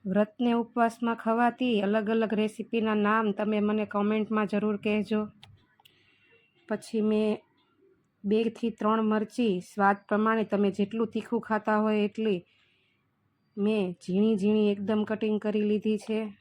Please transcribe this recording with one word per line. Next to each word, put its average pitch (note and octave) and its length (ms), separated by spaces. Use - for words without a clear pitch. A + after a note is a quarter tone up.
વ્રતને G#3 500
ઉપવાસમાં A#3 600
ખવાતી A#3 640
અલગ G#3 280
અલગ A3+ 220
રેસિપીના G#3+ 600
નામ G#3+ 380
તમે G#3+ 280
મને G#3+ 260
કોમેન્ટમાં G#3+ 600
જરૂર G#3 300
કહેજો. G#3+ 420
પછી G#3+ 340
મેં G#3+ 360
બે G#3 140
થી A3+ 200
ત્રણ A3 320
મરચી G#3+ 580
સ્વાદ G3+ 460
પ્રમાણે A3 380
તમે G3+ 260
જેટલું G#3+ 420
તીખું A3+ 280
ખાતા G#3+ 380
હોય G#3+ 260
એટલી G#3 360
મેં G#3 280
ઝીણી G#3 420
ઝીણી G#3 360
એકદમ G#3 320
કટિંગ G#3+ 360
કરી G#3+ 280
લીધી G#3+ 300
છે. A3 220